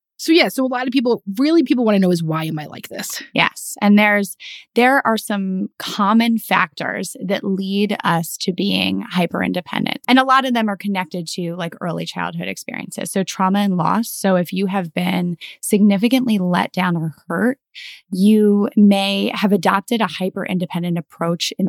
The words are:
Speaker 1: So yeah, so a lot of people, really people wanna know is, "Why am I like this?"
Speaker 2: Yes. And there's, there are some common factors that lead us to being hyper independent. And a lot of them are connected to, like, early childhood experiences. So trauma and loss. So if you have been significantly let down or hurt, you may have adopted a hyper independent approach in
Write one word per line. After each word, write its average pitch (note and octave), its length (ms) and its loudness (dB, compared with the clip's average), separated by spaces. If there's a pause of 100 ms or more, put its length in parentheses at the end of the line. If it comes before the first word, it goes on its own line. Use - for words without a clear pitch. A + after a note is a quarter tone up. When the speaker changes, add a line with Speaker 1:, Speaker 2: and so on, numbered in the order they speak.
(180)
Speaker 1:
So - 120 -2
yeah, D#4 200 6
so C4 140 -2
a C4 40 0
lot B3+ 180 -4
of B3+ 60 -6
people, A#3+ 280 2 (160)
really D4+ 280 4
people B3 200 2
wanna G#3 140 4
know F#3 140 4
is, E3+ 100 0
"Why D#3+ 220 -2
am D#3+ 120 -4
I D3+ 100 -8
like - 200 -14
this?" - 340 -10 (140)
Speaker 2:
Yes. - 480 -2
And G#3 160 6
there's, G#3 380 2 (400)
there C4 280 4
are A3 140 0
some G3 480 -2 (140)
common A3+ 580 2
factors F3 840 -2
that G3 220 -4
lead G3 640 -2
us E3 380 -2
to F#3+ 100 -4
being F3 480 -2
hyper F3 420 -2
independent. - 640 -4
And B3+ 140 4
a C4 40 4
lot C4 200 4
of C4 100 0
them A3+ 140 0
are G3 80 -4
connected F#3+ 540 -4
to, E3+ 260 -6
like, E3+ 240 -8
early E3 260 -4
childhood E3+ 400 -6
experiences. - 640 -10
So F#3+ 140 -2
trauma F#3+ 360 0
and G3+ 160 0
loss. F3+ 320 0
So F#3+ 280 0
if F3+ 160 -2
you F#3+ 140 -2
have F#3 280 -4
been F3+ 440 -2 (220)
significantly G#3+ 800 2
let F3+ 320 0
down F3+ 260 0
or D#3+ 200 -4 (100)
hurt, G3 320 -2 (540)
you G3+ 640 4
may G3 580 4
have F#3+ 160 2
adopted G3 500 2
a G#3 60 0
hyper F#3+ 400 -6
independent F3 520 -2
approach - 600 -4
in G3 100 0